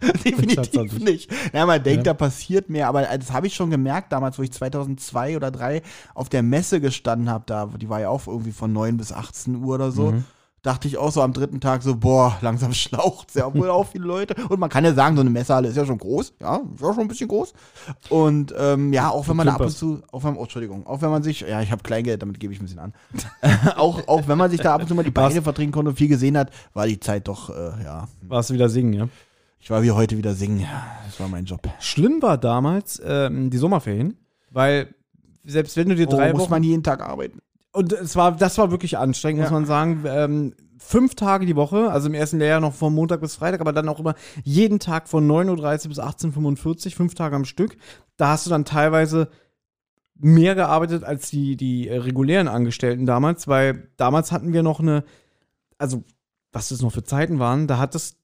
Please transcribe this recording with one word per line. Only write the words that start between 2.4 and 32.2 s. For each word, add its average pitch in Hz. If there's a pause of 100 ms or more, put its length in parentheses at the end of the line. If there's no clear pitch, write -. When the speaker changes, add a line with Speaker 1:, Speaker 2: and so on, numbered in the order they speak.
Speaker 1:
mehr, 151
aber 139
das 131
hab 135
ich 196
schon 175
gemerkt 143
damals, 131
wo 139
ich 127
zweitausendzwei 135
oder 135
drei 131 (340)
auf 131
der 131
Messe 151
gestanden 120
hab, 110
da, 107
die 107
war 110
ja 101
auch 135
irgendwie 113
von 110
neun 110
bis 110
achtzehn 123
Uhr 131
oder 131
so. 107
Speaker 2:
Mhm. 117 (380)
Speaker 1:
Dachte 131
ich 135
auch 151
so 151
am 127
dritten 135
Tag 131
so, 131
boah, 123
langsam 120
<laughs> -
schlaucht's -
ja, 131
obwohl 147
auch 185
viele 180
Leute. 190 (140)
Und 196
man 170
kann 139
ja 165
sagen, 139
so 139
eine 131
Messehalle 123
ist 113
ja 147
schon 127
groß, 127
ja, 113 (180)
ist 127
ja 170
schon 233
ein 220
bisschen -
groß. 226 (560)
Und, 151
ähm, 143
ja, 135
auch 143
wenn 160
man 160
da -
ab -
und 156
Speaker 2:
Klimperst. -
Speaker 1:
zu, 156
auch 135
wenn, 147
oh, 117
Entschuldigung, 101
auch 139
wenn 160
man 151
sich, 151
ja, 107
ich 101
hab 107
Kleingeld, 113
damit 101
gebe 101
ich 98
ein 98
bisschen 90
an. 87 (420)
<laughs> 131
Auch, 170
auch 151
wenn 147
man 180
sich 170
da 160
ab 156
und 165
zu 170
mal 170
die 151
Speaker 2:
Warst 139
Speaker 1:
Beine 170
vertreten 151
konnte 147
und 135
viel 147
gesehen 139
hat, 135 (220)
war 104
die 110
Zeit 101
doch, -
äh, 85
ja. 80 (140)
Speaker 2:
Warst 117
du 131
wieder 123
singen, 117
ja? 107 (520)
Speaker 1:
Ich -
war 110
wie 117
heute 110
wieder 107
singen, 101
ja, 139 (220)
das 101
war 95
mein 90
Job. 92 (100)
Speaker 2:
Schlimm 262